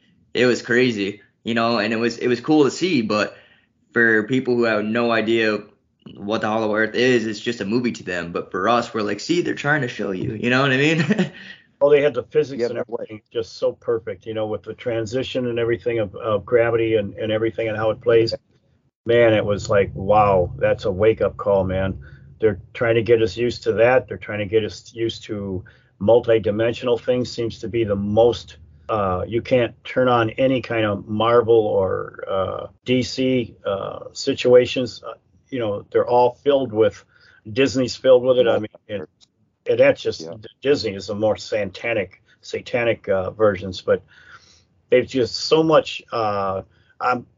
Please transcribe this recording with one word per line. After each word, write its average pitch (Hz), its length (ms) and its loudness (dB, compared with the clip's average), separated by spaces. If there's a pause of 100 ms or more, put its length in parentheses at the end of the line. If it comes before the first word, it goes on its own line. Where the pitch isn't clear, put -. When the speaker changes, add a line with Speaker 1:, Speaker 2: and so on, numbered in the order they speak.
(340)
Speaker 1:
it 123 120 2
was 117 160 2
crazy, 117 580 0 (240)
you 113 100 -4
know, 117 240 0
and 107 140 -2
it 113 40 -2
was, 113 220 -2
it 123 100 -2
was 123 120 0
cool 156 240 4
to 123 60 4
see, 165 320 -2
but 107 340 -2 (560)
for 113 320 4
people 127 320 0
who 120 80 2
have 107 200 0
no 117 280 0
idea 110 480 0 (560)
what 104 260 -4
the 113 60 -2
Hollow 110 260 -2
Earth 107 200 0
is, 120 320 2
it's 107 140 -6
just 117 200 -8
a 101 40 -4
movie 117 280 -2
to - 100 -12
them. 87 300 -6
But 90 180 -8
for 95 180 -2
us, 117 240 0
we're 113 100 -4
like, 104 180 -4
"See, 170 200 -2
they're 123 140 -4
trying 147 280 -2
to 123 60 -4
show 107 220 -8
you," 98 240 -6
you 110 160 -4
know 131 120 2
what 139 100 2
I 127 40 2
mean? 156 640 0
<laughs> - 40 -20 (380)
Speaker 2:
Oh, 143 100 4
they 147 100 6
had 135 140 2
the 127 80 -4
physics 139 380 -2
Speaker 3:
Yeah, 117 80 0
Speaker 2:
and 107 100 -6
Speaker 3:
but 107 100 -8
what 113 140 -10
Speaker 2:
everything 107 280 -14
just 113 280 -8
so 127 140 -2
perfect, 113 520 -6
you 113 80 -10
know, 110 140 -4
with 107 160 -6
the 110 100 -12
transition 123 760 -6
and 117 100 -4
everything 117 400 -2
of, 101 160 -4
of 107 320 -4
gravity 117 500 2
and, 101 180 -2
and 110 160 -6
everything 113 380 -2
and 107 80 -4
how 110 140 0
it 107 100 -6
plays. 117 320 4 (720)
Man, 117 300 4
it 104 100 2
was 101 240 -4
like, 98 240 2
wow, 98 640 2
that's 104 300 0
a 107 40 0
wake-up 104 460 2
call, 98 280 0
man. 95 380 -4 (380)
They're 104 200 0 (120)
trying 117 220 0
to 117 80 2
get 110 180 4
us 110 160 0
used 117 280 -4
to 113 100 0
that. 120 340 4
They're 104 80 -8
trying 104 220 -10
to 104 80 -4
get 107 180 0
us - 300 -12
used 113 300 -6
to 98 400 -8 (340)
multi-dimensional 113 1000 2
things. 123 340 -2
Seems 117 280 -8
to 110 100 -10
be 113 160 -2
the 101 120 -2
most, 104 600 0 (320)
uh, 95 380 -2
you 113 160 -4
can't 120 320 0 (100)
turn 127 240 0
on 117 220 2
any 131 320 0
kind 113 240 -2
of 101 200 -4
Marvel 113 600 4
or, 92 600 -2
uh, 95 400 -4 (180)
D 127 180 2
C, 127 540 -2 (100)
uh, 101 460 -6
situations. 127 920 2
Uh, 113 120 -14 (360)
you 135 80 -8
know, 107 320 -6
they're 110 180 2
all 123 260 4
filled 135 380 0
with, 107 320 2 (480)
Disney's 123 440 0
filled 127 280 6
with 127 140 4
it. 120 100 4
I 104 100 2
mean, 107 100 -6 (200)
and, 98 180 -8 (600)
and 117 140 2
that's 135 220 4
just, 110 200 -6
Speaker 3:
Yeah. 80 120 -12 (280)
Speaker 2:
Disney 123 320 -2
is 98 140 -12
the 107 60 -6
more 104 220 0
satanic, 104 840 -6 (180)
satanic, 113 680 -4
uh, 95 220 0
versions, 95 520 0
but 98 200 0 (880)
they've 127 160 4
just 120 300 -2
so 160 260 2
much, 156 400 2 (100)
uh, 101 500 -2 (380)
I'm 123 260 -2 (120)